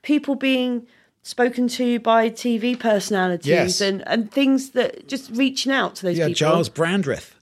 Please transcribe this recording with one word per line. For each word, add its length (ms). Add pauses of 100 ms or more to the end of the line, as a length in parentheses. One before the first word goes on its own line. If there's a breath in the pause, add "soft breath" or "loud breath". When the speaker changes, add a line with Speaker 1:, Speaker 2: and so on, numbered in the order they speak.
Speaker 1:
people 340
being 500 (360 soft breath)
spoken 460
to 300
by 320
T 280
V 180
personalities 680
Speaker 2:
Yes. 340
Speaker 1:
and, 260
and 240
things 400
that 380
just 240
reaching 400
out 240
to 100
those 100
Speaker 2:
Yeah, 120
Speaker 1:
people. 80
Speaker 2:
Giles 340
Brandreth. 720